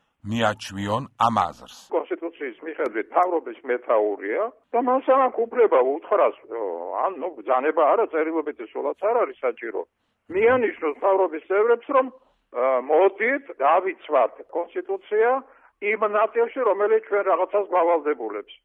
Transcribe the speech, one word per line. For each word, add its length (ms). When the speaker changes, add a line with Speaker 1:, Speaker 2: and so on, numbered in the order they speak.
Speaker 1:
მიაჩვიონ 800
ამ 220
აზრს. 400
Speaker 2:
კონსტიტუციის 720
მიხედვით 480
მთავრობის 540
მეთაურია 840
და 140
მან 220
სანამ 320
უფლება 480
უთხრას, 540
ო, 140
ან, 200
ნუ, 160
ბრძანება 540
არა, 220
წერილობითი 580
სულაც 340
არ 200
არის 180
საჭირო. 480
მიანიშნოს 680
მთავრობის 480
წევრებს, 420
რომ, 200
ა, 120
მოდით, 640
დავიცვათ 800
კონსტიტუცია 840
იმ 240
ნაწილში, 540
რომელიც 440
ჩვენ 200
რაღაცას 420
გვავალდებულებს. 880